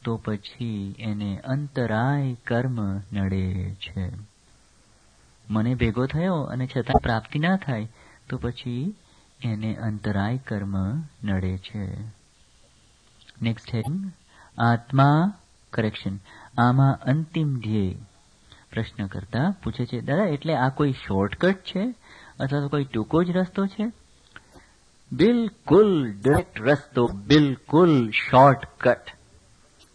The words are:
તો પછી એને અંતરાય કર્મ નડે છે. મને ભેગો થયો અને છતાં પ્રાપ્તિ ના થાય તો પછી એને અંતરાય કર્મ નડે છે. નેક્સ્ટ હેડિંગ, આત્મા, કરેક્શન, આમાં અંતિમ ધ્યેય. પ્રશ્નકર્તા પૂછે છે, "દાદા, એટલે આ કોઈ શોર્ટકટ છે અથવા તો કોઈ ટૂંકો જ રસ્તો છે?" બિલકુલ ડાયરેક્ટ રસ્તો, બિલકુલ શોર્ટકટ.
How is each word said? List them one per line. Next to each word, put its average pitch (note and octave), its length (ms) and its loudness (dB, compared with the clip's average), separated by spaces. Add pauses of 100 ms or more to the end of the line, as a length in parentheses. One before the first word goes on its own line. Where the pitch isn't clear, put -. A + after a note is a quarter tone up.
તો A2+ 120 -2
પછી G#2 840 -6
એને G#2 380 -6
અંતરાય C3 960 -2
કર્મ A#2 680 -2 (120)
નડે F#2+ 640 -2
છે. - 380 -8 (1400)
મને A2 240 0
ભેગો A#2+ 320 0
થયો E3+ 280 -2
અને C3 320 -4
છતાં C3 320 0
પ્રાપ્તિ A#2 400 -2
ના F3 180 2
થાય A2+ 320 -4 (400)
તો B2+ 100 -6
પછી B2 560 -6 (500)
એને A2 300 -4
અંતરાય G#2+ 640 -4
કર્મ G2 600 -4 (260)
નડે F#2+ 340 -2
છે. G2 520 -10 (1300)
નેક્સ્ટ A2+ 320 -4
હેડિંગ, E3 380 -6 (460)
આત્મા, C#3 760 4 (380)
કરેક્શન, G#2+ 480 -4 (400)
આમાં C3 400 4
અંતિમ D3+ 640 -2
ધ્યેય. G#2+ 340 -2 (760)
પ્રશ્નકર્તા A2 840 -4 (100)
પૂછે A#2+ 220 -4
છે, A#2+ 140 -8
"દાદા, D#3 240 0
એટલે D#3 300 -2
આ B2+ 140 2
કોઈ C#3 240 0
શોર્ટકટ A2 640 0
છે G#3+ 380 -6 (460)
અથવા C3+ 200 -2
તો C#3+ 80 -2
કોઈ C#3+ 160 -2
ટૂંકો C3+ 380 0
જ F3 80 -2
રસ્તો F#3 360 -2
છે?" G#3+ 260 -6 (1200)
બિલકુલ F#3+ 1000 4
ડાયરેક્ટ B2+ 480 0
રસ્તો, B2+ 460 2
બિલકુલ C3+ 1040 4
શોર્ટકટ. - 920 4 (920)